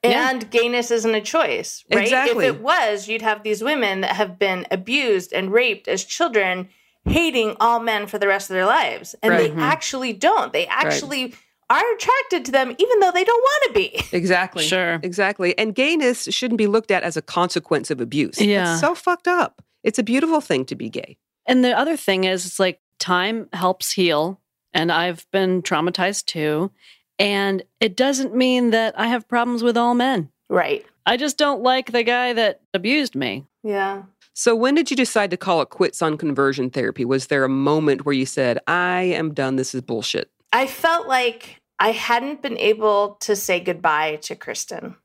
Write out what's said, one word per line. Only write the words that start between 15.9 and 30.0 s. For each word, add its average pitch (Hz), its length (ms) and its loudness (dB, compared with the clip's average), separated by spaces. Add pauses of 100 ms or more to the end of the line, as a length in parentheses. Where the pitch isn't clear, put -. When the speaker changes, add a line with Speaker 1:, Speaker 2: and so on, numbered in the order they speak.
Speaker 3:
shouldn't 240 280 -2
be 214 80 4
looked 214 240 0
at 185 120 2
as 165 140 -4
a 156 60 -6
consequence 170 680 -2
of 135 100 -4
abuse. 120 400 -2
Speaker 1:
Yeah. 202 320 2
Speaker 3:
It's 165 80 0
so 320 140 2
fucked 349 340 -2
up. 359 340 0 (200)
It's - 160 0
a 254 40 0
beautiful 294 380 2
thing 131 260 -2
to - 80 -8
be 113 160 -10
gay. - 260 -12 (300)
Speaker 1:
And 254 180 4
the 247 140 2
other 294 180 0
thing 190 280 0
is, 185 200 -2
it's 185 160 -6
like 185 200 0 (180)
time 190 540 -2
helps 185 400 -2
heal. 175 480 0 (340)
And 170 180 0
I've 170 380 -2
been 185 320 0
traumatized 175 640 -2
too. 156 440 -2 (480)
And 196 440 0 (180)
it 214 160 -2
doesn't 262 380 0
mean 254 360 2
that 226 280 0
I 220 80 0
have 233 220 -2
problems 240 340 -2
with 233 140 2
all 240 180 2
men. 240 360 0 (180)